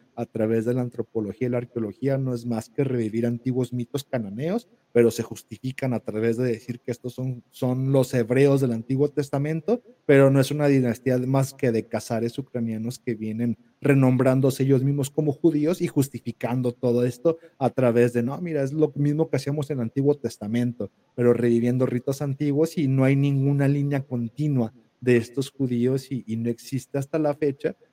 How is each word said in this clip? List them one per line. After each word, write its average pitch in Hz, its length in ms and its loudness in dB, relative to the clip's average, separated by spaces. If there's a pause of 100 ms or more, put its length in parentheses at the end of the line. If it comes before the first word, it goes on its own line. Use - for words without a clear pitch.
(180)
a 117 60 -6
través 113 400 -2
de 120 80 -2
la 127 80 -2
antropología 113 680 -6
y - 20 -2
la 123 80 -2
arqueología 120 580 -4
no 131 180 -4
es 117 120 -8
más 113 240 -4
que 143 140 -2
revivir 117 420 -2
antiguos 123 480 -2
mitos 123 280 -6
cananeos, 127 640 -6 (240)
pero 117 200 4
se 113 120 -4
justifican - 720 -8
a 113 80 -2
través 113 380 -2
de 127 80 0
decir 120 340 -6
que - 100 -10
estos 120 220 -8
son, 127 380 -8
son 131 420 -2
los 131 220 2
hebreos 131 480 4
del 123 100 0
Antiguo 135 380 0
Testamento, 151 720 -4 (240)
pero 139 240 8
no 139 100 6
es 131 100 2
una 151 180 0
dinastía 127 500 2
más 135 340 0
que - 180 -2
de 110 160 0
cazares 117 520 -4
ucranianos 117 600 -6
que 120 160 -6
vienen 110 440 -4 (240)
renombrándose 131 800 4
ellos 135 200 4
mismos 139 280 -2
como 151 220 -2
judíos 156 500 0
y 175 40 -2
justificando 123 840 -2
todo 120 320 0
esto 160 320 -2 (220)
a 131 100 0
través 120 460 4
de, 120 80 0
no, 139 180 -6
mira, 160 220 -4
es 135 100 -4
lo 156 240 2
mismo 147 320 0
que 143 80 -2
hacíamos 139 340 -4
en 139 100 -4
el - 20 -2
Antiguo 139 320 2
Testamento, 117 760 -4 (240)
pero 120 200 4
reviviendo 120 500 2
ritos 123 380 -4
antiguos 147 560 -2
y 143 100 0
no 131 160 2
hay 135 120 4
ninguna 139 520 2
línea 143 320 0
continua 127 720 -4 (300)
de 123 160 4
estos 131 320 -4
judíos 127 600 -2
y, 123 160 -6
y 113 120 -4
no 117 100 -2
existe - 480 -8
hasta 139 220 -4
la 151 160 0
fecha, 143 420 -4 (160)